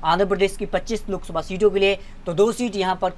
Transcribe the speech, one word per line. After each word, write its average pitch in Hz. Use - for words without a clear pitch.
आंध्र 175
प्रदेश 196
की 208
पच्चीस 208
लोकसभा 175
सीटों 185
के 196
लिए, 190
तो 175
दो 202
सीट 226
यहाँ 185
पर 180